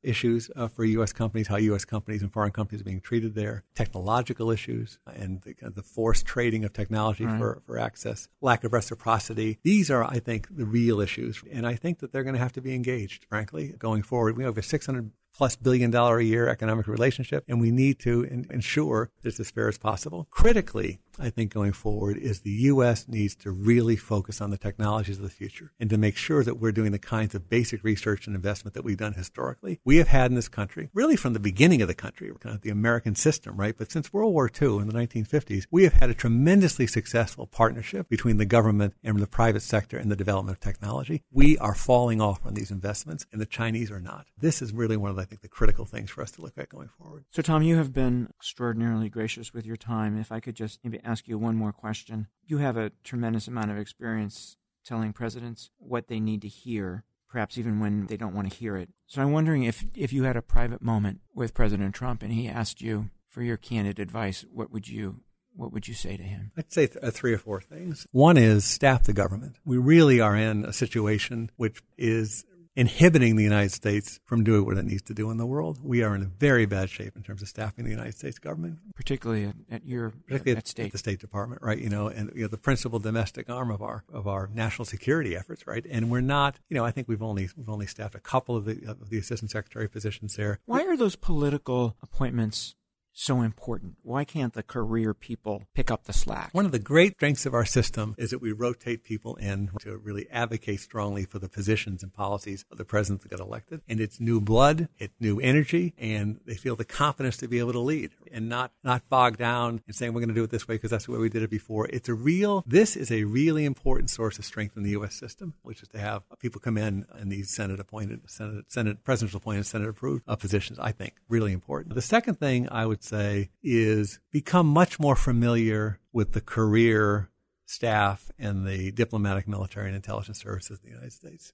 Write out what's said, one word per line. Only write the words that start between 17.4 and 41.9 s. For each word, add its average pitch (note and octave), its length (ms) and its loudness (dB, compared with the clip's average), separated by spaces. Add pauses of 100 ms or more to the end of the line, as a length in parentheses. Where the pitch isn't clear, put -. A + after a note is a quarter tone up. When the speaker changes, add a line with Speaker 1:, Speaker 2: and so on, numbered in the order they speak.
Speaker 1:
and A#2+ 140 0
we A2+ 100 4
need C3 280 4
to A#2+ 240 0
in-, C3 260 -8
ensure A#2+ 600 -2 (120)
that A2+ 80 -4
it's - 100 -10
as G2+ 120 -8
fair A2 180 0
as G2+ 80 -4
possible. D3+ 520 -6
Critically, G2+ 680 6 (200)
I A#2+ 100 -4
think A2 240 -2
going G2+ 200 0
forward G#2 440 -2
is G#2+ 240 -6
the G#2 100 -6
U C3 320 4
S A#2+ 240 2
needs G#2+ 300 -2
to G2+ 140 -10
really A2+ 460 4
focus G#2 440 -2
on G2+ 80 -4
the G2 80 -4
technologies G#2 600 -2
of G2 60 -10
the F#2+ 60 -8
future G2+ 500 -14
and A2+ 100 -2
to G#2+ 80 4
make G#2+ 180 4
sure D3 280 2
that A#2 120 0
we're A2 160 0
doing G#2+ 220 0
the G2+ 60 -4
kinds A2 360 -2
of F#2 140 -8
basic A2+ 340 0
research G#2+ 440 0
and G2+ 80 -6
investment G2 380 -6
that - 100 -10
we've G#2 140 -2
done G#2+ 160 -4
historically. F#2 680 -8
We C#3+ 140 8
have - 100 8
had B2+ 240 8
in B2 40 2
this A#2 120 -2
country, B2 460 -8
really C4 240 4
from B2 160 -2
the G#2+ 60 -2
beginning A2+ 420 6
of F2+ 80 2
the F2 40 -2
country, - 460 -10
kind A2 160 -10
of G2+ 60 -8
the A2 80 -8
American A2 460 0
system, G2+ 420 0
right? G#2 200 -2
But - 140 -8
since D#3 220 -6
World G#3 200 2
War C3+ 160 2
Two A2+ 300 0
in G2+ 80 -2
the A2 60 -4
nineteen A#2 320 -2
fifties, G#2 460 -2
we F#3 120 8
have E3 100 8
had B2+ 160 12
a A#2 40 2
tremendously C#3 760 4
successful A#2 580 -2
partnership A#2+ 640 -2
between A2+ 280 2
the G#2 80 4
government G#2 480 4 (100)
and G#2+ 160 0
the G2+ 80 0
private A2+ 340 2
sector - 360 -4
in G#2+ 120 -2
the G#2 60 0
development G2 420 -2
of - 40 -18
technology. A#2+ 720 -4
We C#3+ 260 12
are G#2 180 0
falling A#2+ 460 4